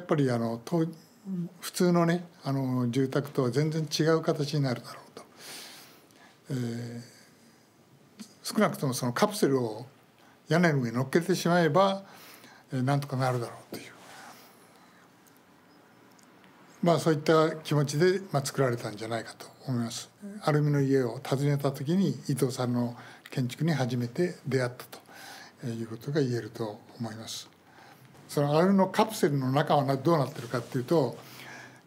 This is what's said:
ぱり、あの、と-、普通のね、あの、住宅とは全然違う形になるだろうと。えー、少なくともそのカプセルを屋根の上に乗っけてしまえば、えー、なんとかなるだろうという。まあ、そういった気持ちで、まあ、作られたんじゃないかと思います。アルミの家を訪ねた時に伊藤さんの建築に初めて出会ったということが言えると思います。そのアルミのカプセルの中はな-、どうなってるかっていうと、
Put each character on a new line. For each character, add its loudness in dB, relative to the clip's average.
ぱ 2
り、 4
あ 0
の、 -2
と-、 2
普 -12
通 4
の 6
ね、 0
あ -2
の、 0
住 2
宅 -2
と 0
は 0
全 2
然 -2
違 -2
う 4
形 -2
に 0
な 0
る -6
だ -16
ろ -16
う -20
と。 -18
え -6
ー、 -18
少 -4
な 6
く -8
と -4
も 0
そ -2
の -2
カ 2
プ -2
セ 2
ル 4
を -6
屋 4
根 6
の 2
上 -2
に -4
乗 0
っ -2
け 6
て 0
し 0
ま 4
え 4
ば、 4
え -6
ー、 0
な 2
ん 2
と -8
か -4
な 0
る -2
だ -6
ろ -12
う -14
と -12
い -18
う。 -18
ま 6
あ、 2
そ 0
う 4
い -4
っ -4
た 4
気 -4
持 4
ち -4
で、 4
ま 0
あ、 -6
作 -2
ら 4
れ -2
た -8
ん -12
じ -10
ゃ -8
な -4
い -10
か -16
と -18
思 -2
い 0
ま -4
す。 -12
ア 0
ル 4
ミ 2
の 2
家 4
を -4
訪 0
ね 0
た -2
時 -2
に 4
伊 0
藤 0
さ -4
ん 0
の -2
建 -2
築 -4
に 2
初 0
め -2
て -2
出 0
会 -2
っ -16
た -18
と -6
い -6
う -10
こ -10
と -10
が 0
言 0
え -2
る -10
と -8
思 -6
い -12
ま -14
す。 -12
そ 0
の 2
ア 6
ル 6
ミ 6
の 6
カ 2
プ -8
セ 2
ル 0
の 0
中 2
は 4
な-、 2
ど 2
う 4
な 2
っ -8
て -12
る -12
か -2
っ -10
て -6
い 0
う -4
と、 2